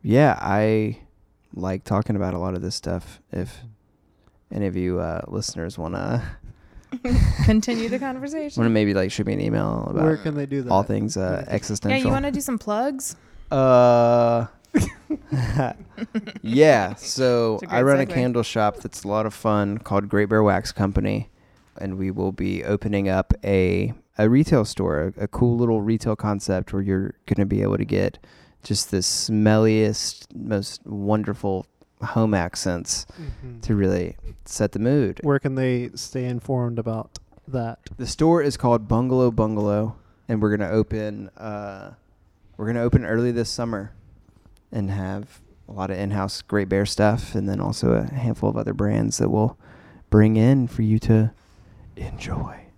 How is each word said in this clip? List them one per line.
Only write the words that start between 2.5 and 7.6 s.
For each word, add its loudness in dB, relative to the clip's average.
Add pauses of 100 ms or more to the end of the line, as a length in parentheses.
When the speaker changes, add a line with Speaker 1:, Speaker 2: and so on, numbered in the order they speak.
Speaker 1:
of -6
this -6
stuff. -8 (100)
If -8 (960)
any -4
of -4
you, -2
uh, -6
listeners -8
wanna -6 (680)
Speaker 2:
<laughs> 2
Continue 2